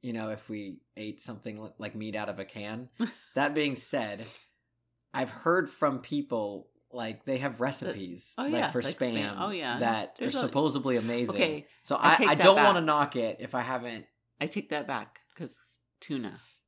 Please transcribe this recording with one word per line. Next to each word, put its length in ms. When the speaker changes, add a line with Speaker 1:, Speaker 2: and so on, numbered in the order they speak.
Speaker 1:
you 100
know, 160
if 180
we 300
ate 260
something 380
li-, 200
like 160
meat 200
out 140
of 100
a 60
can. 440
Speaker 2:
<laughs> 100
Speaker 1:
That 200
being 200
said, 480
I've 200
heard 400
from 280
people, 720
like, 340
they 140
have 180
Speaker 2:
The 60
Speaker 1:
recipes, 720
Speaker 2:
oh, 60
Speaker 1:
like, 80
Speaker 2:
yeah, 200
Speaker 1:
for 120
Speaker 2:
like 160
Speaker 1:
Spam 140
Speaker 2:
Spam. 260
Oh, 100
yeah. 300
Speaker 1:
that 400
Speaker 2:
There's 160
Speaker 1:
are 40
Speaker 2:
a 20
Speaker 1:
supposedly 560
amazing. 380
Speaker 2:
Okay, 300
Speaker 1:
So 140
Speaker 2:
I 180
Speaker 1:
I, 20
Speaker 2:
take 140
Speaker 1:
I 60
Speaker 2:
that 80
Speaker 1:
don't 140
wanna 240
Speaker 2:
back. 40
Speaker 1:
knock 300
it 240
if 160
I 60
haven't. 440
Speaker 2:
I 60
take 240
that 180
back, 340
'cause 440
tuna. 400